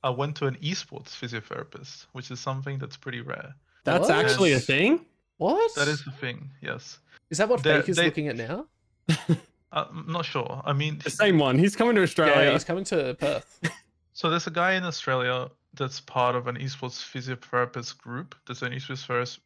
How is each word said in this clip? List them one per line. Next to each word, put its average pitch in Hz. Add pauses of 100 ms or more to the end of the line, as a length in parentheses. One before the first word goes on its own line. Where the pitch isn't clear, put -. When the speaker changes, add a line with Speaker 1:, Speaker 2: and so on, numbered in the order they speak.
Speaker 1:
I 135
went 139
to 143
an 127
esports -
physiotherapist, -
which -
is 123
something 135
that's 131
pretty 123
rare. - (300)
Speaker 2:
That's 180
Speaker 3:
What? -
Speaker 2:
actually 190
a -
Speaker 1:
Yes. 123
Speaker 2:
thing? 202 (320)
Speaker 3:
What? 381
Speaker 1:
That 143
is 147
the 135
thing, 127 (120)
yes. - (320)
Speaker 3:
Is 151
that 208
what 240
Speaker 1:
They, 151
Speaker 3:
Fake -
is 175
Speaker 1:
they 170
Speaker 3:
looking 151
at 117
now? 143 (420)
Speaker 1:
<laughs> 165 (340)
Uh, -
I'm 156
not 165
sure. 131
I 147
mean, 147
Speaker 2:
The 147
same 196
one. 135
He's 202
coming 233
to 202
Australia. 147
Speaker 3:
Yeah, 135
he's 151
coming 185
to 139
Perth. -
Speaker 1:
<laughs> -
So -
there's 165
a 170
guy 175
in 185
Australia 127 (240)
that's 135
part 123
of 123
an 120
esports 131
physiotherapist 123
group. 127 (100)
There's 123
an 123
esports 131
first 123